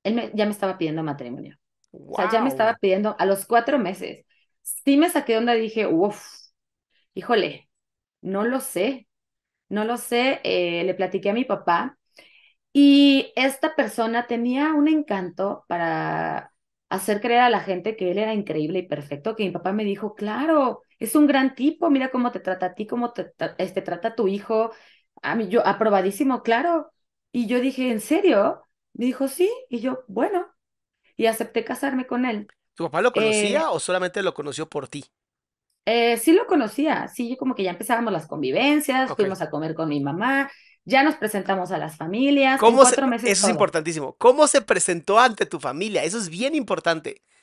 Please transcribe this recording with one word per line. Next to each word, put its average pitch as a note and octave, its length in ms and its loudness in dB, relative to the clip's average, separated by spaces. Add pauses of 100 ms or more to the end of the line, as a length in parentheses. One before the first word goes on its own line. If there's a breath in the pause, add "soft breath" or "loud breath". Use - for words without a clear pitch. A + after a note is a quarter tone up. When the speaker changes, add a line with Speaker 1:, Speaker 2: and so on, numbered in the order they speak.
Speaker 1:
él A3 120 0
me, A#3+ 200 -4
ya G#3 100 0
me G#3 60 0
estaba F#3+ 260 -4
pidiendo D#3+ 260 -4
matrimonio. C3+ 540 -10 (540)
O - 40 -8
sea, F#3 120 -2
ya A3 140 2
me C4 80 0
Speaker 2:
¡Guau! - 0 -
Speaker 1:
estaba A3+ 280 0
pidiendo G#3 420 0
a E3+ 60 2
los G3 200 0
cuatro A#3+ 340 2
meses. F#3 460 -6 (360)
Sí - 360 0
me E4+ 120 6
saqué C#4 240 0
de A3 60 2
onda, A#3+ 140 2
dije, A3 340 0
"Uf, G3 360 0 (920)
híjole, - 560 -2 (520)
no G3 240 -4
lo B3+ 160 -2
sé, B3 460 -4 (640)
no G#3 160 -2
lo A#3 120 -2
sé". B3 460 0
Eh, F3 420 0
le F3+ 100 -2
platiqué F#3 360 -2
a - 20 -2
mi A#3+ 120 -2
papá, G3 520 -2 (760 soft breath)
y C#4 640 6
esta C#4 400 -2
persona A#3 520 -2
tenía B3 460 0
un D4 140 4
encanto G3+ 800 -2
para D#3+ 840 -4 (360)
hacer G3+ 320 -2
creer A#3+ 200 2
a B3 80 6
la G#3 120 2
gente F#3 340 -4
que F3+ 160 -2
él F#3+ 80 -2
era G#3+ 140 -2
increíble F3+ 460 -4
y F3+ 80 -8
perfecto, D3 480 -8
que G#3+ 100 -4
mi F3 60 -4
papá F#3 220 -4
me G#3+ 120 -2
dijo, G3+ 300 -6
"Claro, B3+ 680 -2 (180)
es - 160 -4
un D4+ 120 6
gran C4+ 280 2
tipo, D#4+ 340 0
mira C4 220 2
cómo B3 200 0
te F#3 80 -10
trata F#3 280 -4
a F3+ 80 -8
ti, G#3+ 120 -8
cómo A#3+ 260 -4
te F#3 220 -10
tra-, E3 220 -6
este, F#3 240 -4
trata F3+ 280 -6
a A3+ 60 -8
tu G#3 120 2
hijo". A3 440 0 (500 loud breath)
A - 140 -4
mí, A3 140 -2
yo, A3 160 2
"Aprobadísimo, G3+ 800 2
claro". D4 480 0 (400)
Y A#3 160 -2
yo B3 140 0
dije, B3+ 300 -2
"¿En G#3+ 100 -4
serio?". D4 600 2 (320)
Me A#3 120 -4
dijo, C4+ 220 -2
"Sí", F#4 220 0 (180)
y A#3+ 120 -8
yo, B3+ 280 -6
"Bueno", F4 380 -2 (680)
y A3 100 0
acepté A3+ 380 -2
casarme C4 420 -4
con B3 180 -2
él. G#3 220 -4 (260)
Speaker 2:
¿Tu - 120 -8
papá D#3+ 160 -2
lo B3 120 4
Speaker 1:
Eh, - 0 -
Speaker 2:
conocía G#3+ 580 0
o E3 100 -2
solamente F3+ 420 -2
lo F3 100 -2
conoció D3 360 -8
por C#3 180 -8
ti? D3 160 -14 (840)
Speaker 1:
eh, A#3 320 2
sí D#4+ 160 4
lo A#4 140 4
conocía, C#4 600 0
sí, B3 300 -8
como B3+ 180 -4
que G3 80 -4
ya F3+ 80 -2
empezábamos A#3 420 -2
las D#3 140 -6
convivencias, B3+ 840 0
Speaker 2:
Ok. - 20 -8
Speaker 1:
fuimos F#3+ 260 -2
a D3+ 80 -6
comer D#3 260 -6
con D#3+ 140 -4
mi D3 120 -2
mamá, B3 480 -2 (360 loud breath)
ya C4 180 4
nos D4+ 120 2
presentamos G3 560 -4
a E3+ 60 -4
las D#3 200 -8
familias, C4 680 2
en A#3 120 8
Speaker 2:
¿Cómo C4 80 10
se, B3 120 4
Speaker 1:
cuatro C4+ 100 0
meses A3+ 300 0
Speaker 2:
eso F#3 60 0
es G3 40 2
Speaker 1:
todo. - 20 4
Speaker 2:
importantísimo, D#3+ 680 -2
¿cómo C#4 300 6
se C#4 140 4
presentó F#3+ 580 2
ante A#3 260 4
tu E3 140 -8
familia? C#3+ 440 -4
Eso F3 140 -4
es F#3+ 120 -6
bien A#3+ 260 -4
importante. E3+ 680 -4 (180)